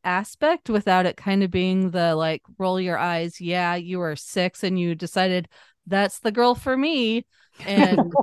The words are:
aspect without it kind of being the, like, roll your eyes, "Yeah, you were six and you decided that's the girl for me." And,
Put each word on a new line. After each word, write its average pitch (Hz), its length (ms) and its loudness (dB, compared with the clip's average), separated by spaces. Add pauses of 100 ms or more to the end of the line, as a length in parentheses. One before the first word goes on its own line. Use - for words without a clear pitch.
aspect 214 680 -2
without 190 360 2
it - 100 -2
kind 196 260 0
of 185 80 0
being 185 400 0
the, 170 260 0
like, 160 260 -2 (160)
roll 185 220 -2
your 180 180 -2
eyes, 170 420 -4
"Yeah, 175 360 0
you 175 220 -6
were 160 180 -4
six - 480 -4
and 185 140 0
you 175 160 0
decided 180 540 -2 (380)
that's 196 340 -2
the 220 120 -2
girl 240 220 4
for 262 220 -2
me." 254 500 0 (380)
And, 190 580 4